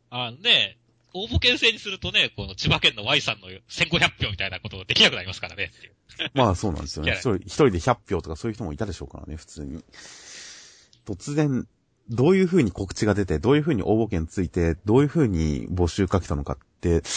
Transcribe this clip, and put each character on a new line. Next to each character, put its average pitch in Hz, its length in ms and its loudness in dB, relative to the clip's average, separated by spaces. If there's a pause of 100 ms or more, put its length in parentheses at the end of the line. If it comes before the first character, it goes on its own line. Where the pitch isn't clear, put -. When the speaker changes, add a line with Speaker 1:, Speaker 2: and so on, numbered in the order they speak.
(120)
Speaker 1:
あ、 123 200 -6 (100)
で、 156 360 2 (360)
応 190 120 -10
募 233 140 -2
牽 247 180 2
制 233 140 4
に 214 80 -8
す 208 100 -12
る 190 80 -8
と 180 140 -8
ね、 180 240 0
こ 101 100 -8
の 98 80 -12
千 151 160 -4
葉 165 100 2
県 143 160 2
の 104 80 -10
Y 135 180 0
さ 117 120 -2
ん 101 80 -12
の 92 60 -18 (200)
千 165 220 -4
五 170 80 0
百 175 160 2 (100)
票 123 60 -2
み 104 80 -8
た 101 80 -6
い 95 60 -6
な 92 80 -10
こ - 100 -10
と 95 160 -12
で - 80 -2
き 220 100 4
な 190 60 6
く 127 60 -2
な 98 60 -6
り 90 60 -12
ま 92 60 -8
す - 80 -14
か - 60 -6
ら 85 80 -16
ね 95 200 -6
っ - 40 -20
て - 80 -20
い - 20 -20
う。 - 460 -12
Speaker 2:
ま 123 140 6
あ、 92 60 2
そ 104 140 -4
う 85 40 -2
な 76 60 -6
ん - 20 -10
で 73 60 -8
す - 120 -10
よ 76 60 -4
ね。 127 140 0
Speaker 1:
キ 90 80 -6
ャ 120 40 2
ラ。 95 60 0
Speaker 2:
一 - 20 -8
人、 - 80 -14
一 - 80 -14
人 135 160 6
で 87 80 -2
百 - 280 -2
票 87 140 -2
と 80 80 -12
か 78 60 -8
そ - 120 -8
う 113 40 -2
い - 20 -10
う - 20 -14
人 113 80 -10
も 78 100 -6
い 73 40 -8
た 110 80 -4
で 98 80 -6
し - 80 -12
ょ 69 40 -10
う - 20 -12
か - 120 -18
ら 69 60 -16
ね、 76 100 -12
普 - 120 -16
通 76 180 -14
に。 73 180 -12 (1200)
突 107 280 -10
然、 143 340 0 (420)
ど 123 200 4
う 190 80 6
い 190 60 4
う - 20 6
風 170 180 4
に 101 80 2
告 - 220 -8
知 - 140 -2
が 101 80 4
出 98 100 2
て、 78 140 0
ど 101 120 4
う 143 40 8
い 151 40 4
う - 20 4
風 151 120 0
に 101 80 0
応 110 240 2
募 - 20 -2
券 85 200 -2
つ - 160 -4
い 80 60 -2
て、 82 360 2
ど 104 120 6
う 139 40 8
い 147 40 4
う - 20 2
風 143 200 2
に 78 420 0
募 90 180 2
集 92 200 0
か 90 140 2
け - 60 -10
た 80 80 -2
の 71 80 -2
か 69 100 -4
っ - 40 -6 (220)
て、 85 220 2 (160)